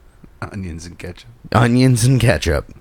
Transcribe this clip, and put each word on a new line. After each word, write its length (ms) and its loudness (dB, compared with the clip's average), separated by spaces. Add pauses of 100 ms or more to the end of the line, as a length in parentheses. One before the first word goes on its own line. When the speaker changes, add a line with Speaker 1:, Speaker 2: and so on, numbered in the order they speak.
(420)
Speaker 1:
Onions 460 -12
and 100 -20
ketchup. 320 -16 (220)
Speaker 2:
Onions 540 4
and 140 4
ketchup. 460 0 (160)